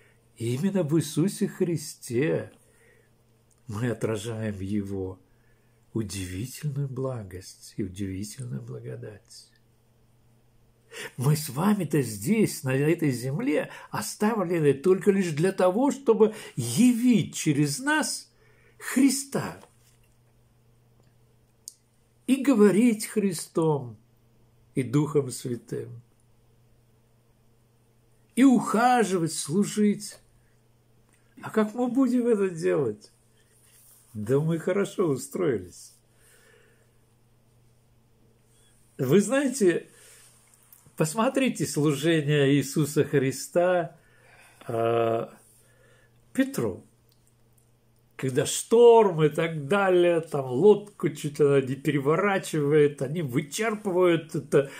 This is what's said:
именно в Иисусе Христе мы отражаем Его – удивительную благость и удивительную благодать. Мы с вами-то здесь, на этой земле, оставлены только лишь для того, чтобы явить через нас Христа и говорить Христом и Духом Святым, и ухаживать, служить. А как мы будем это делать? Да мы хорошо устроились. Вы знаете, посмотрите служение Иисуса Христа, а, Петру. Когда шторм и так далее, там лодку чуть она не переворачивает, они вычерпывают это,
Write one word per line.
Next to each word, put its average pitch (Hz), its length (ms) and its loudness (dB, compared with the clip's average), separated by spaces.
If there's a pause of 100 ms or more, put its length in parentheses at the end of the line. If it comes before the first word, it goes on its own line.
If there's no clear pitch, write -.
(360)
именно 160 480 -2
в 151 140 0
Иисусе 165 500 -2
Христе 156 1040 -4 (1160)
мы 113 220 -4
отражаем 110 680 -4
Его – 98 600 -6 (760)
удивительную 107 920 -8
благость 120 880 -12
и 113 60 -6
удивительную 101 800 -10
благодать. 120 880 -16 (1700)
Мы 143 180 2
с - 140 -6
вами-то 160 520 0
здесь, 120 600 -2
на 131 120 0
этой 156 360 2
земле, 151 580 -4 (220)
оставлены 180 840 0
только 185 380 2
лишь 190 200 0
для 160 200 0
того, 196 400 2
чтобы 214 420 2 (220)
явить 220 800 2
через 147 440 -2
нас 294 520 -4 (460)
Христа - 840 0 (2750)
и 254 160 2
говорить 214 640 4
Христом 156 920 -2 (760)
и 135 80 -2
Духом 139 480 0
Святым, 120 720 -12 (2250)
и 233 80 6
ухаживать, 214 920 4
служить. 202 840 -2 (1200)
А - 80 -14
как 214 240 0
мы 247 140 -2
будем 240 400 2
это 202 220 2
делать? 160 640 -2 (1040)
Да 117 220 0
мы 160 180 0
хорошо 185 520 -2
устроились. 120 840 -4 (3000)
Вы 151 240 4
знаете, 214 680 0 (1080)
посмотрите 226 720 0
служение 147 880 2
Иисуса 143 480 0
Христа, 165 920 0 (720)
а, 117 640 0 (1000)
Петру. 120 500 -2 (1300)
Когда 135 320 -2
шторм 226 760 6
и 151 60 4
так 160 380 -4
далее, 175 540 2
там 139 260 -6
лодку 180 640 2
чуть 143 300 -8
она 143 220 6
не 131 140 -6
переворачивает, 147 1300 0
они 156 180 -4
вычерпывают 175 1120 0
это, 143 460 0